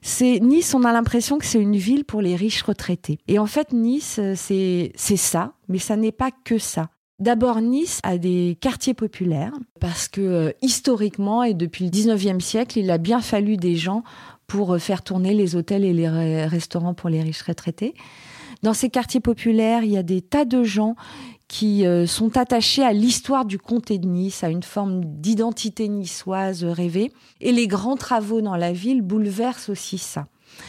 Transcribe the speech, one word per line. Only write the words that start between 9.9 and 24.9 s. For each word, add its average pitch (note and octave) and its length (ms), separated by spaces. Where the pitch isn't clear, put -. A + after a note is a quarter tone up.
que, G3 140
euh, F3 300
historiquement A3 800
et A3+ 100
depuis F3 320
le F3 40
dix-neuvième G3 520
siècle, A3+ 380
il F#3+ 120
a E3 80
bien A3 220
fallu G#3 360
des F3 180
gens F#3+ 280
pour, G3 300
euh, E3+ 40
faire F#3 240
tourner F#3 300
les F#3 220
hôtels G3 280
et F3+ 100
les E3 140
re-, D#3+ 400
restaurants E3+ 460
pour E3+ 160
les D#3+ 120
riches D#3+ 200
retraités. F3 540
Dans A3 100
ces A#3 160
quartiers B3 300
populaires, A3+ 640
il G#3+ 80
y G3+ 60
a F#3 60
des F3+ 180
tas D4 240
de B3 180
gens G#3+ 320
qui, G3+ 380
euh, F3 200
sont A3 300
attachés B3+ 480
à A#3+ 80
l'histoire A#3+ 540
du G3 120
comté A3 420
de F3+ 80
Nice, F#3 360
à E3+ 60
une E3+ 140
forme F#3+ 420